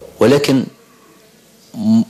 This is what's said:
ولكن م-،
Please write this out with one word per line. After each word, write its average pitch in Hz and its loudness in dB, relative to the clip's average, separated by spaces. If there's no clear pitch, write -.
ولكن 135 0
م-، 113 0